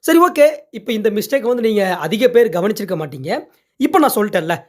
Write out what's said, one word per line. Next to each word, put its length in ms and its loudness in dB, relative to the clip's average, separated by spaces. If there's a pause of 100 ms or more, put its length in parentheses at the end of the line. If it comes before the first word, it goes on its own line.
சரி, 220 4
ஓகே, 200 4 (320)
இப்ப 140 -14
இந்த 240 0
மிஸ்டேக் 340 -2
வந்து 160 -2
நீங்க 180 2 (200)
அதிக 200 -2 (100)
பேர் 200 4
கவனிச்சிருக்க 460 -4
மாட்டீங்க. 280 -10 (520)
இப்ப 220 2
நான் 140 2
சொல்லிட்டேன்ல 380 -2 (140)